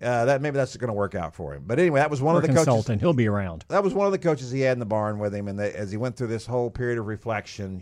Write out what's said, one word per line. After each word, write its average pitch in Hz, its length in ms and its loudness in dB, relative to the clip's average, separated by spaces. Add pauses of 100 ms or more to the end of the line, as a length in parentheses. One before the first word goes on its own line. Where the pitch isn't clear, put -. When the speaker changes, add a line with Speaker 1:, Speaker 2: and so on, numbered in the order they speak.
Speaker 1:
Uh, 120 220 2
that, 135 180 2
maybe 147 140 -2
that's 131 200 -2
gonna 117 160 -4
work 101 220 -2
out 82 220 -6
for 71 180 -8
him. 69 100 -14
But 117 140 -2
anyway, 160 220 4
that 151 100 2
was 143 100 -2
one 160 140 4
Speaker 2:
Or 175 40 8
Speaker 1:
of - 40 4
the 151 60 2
coaches. 156 160 6
Speaker 2:
consultant. 113 360 2
He'll 170 120 4
be 120 160 4
around. 95 400 -2
Speaker 1:
That 196 160 2
was 180 100 2
one 202 120 2
of 196 60 2
the 190 60 0
coaches 131 320 0
he 135 80 -2
had 131 140 4
in 123 80 -2
the 113 60 -6
barn 107 340 0
with 104 120 0
him, 101 140 -4
and 98 100 -6
they, 101 160 -2
as 98 200 -6
he 107 60 -4
went 123 180 -4
through 123 100 -4
this 110 200 -4
whole 120 220 -2
period 120 300 -2
of 104 80 -4
reflection, 104 760 -6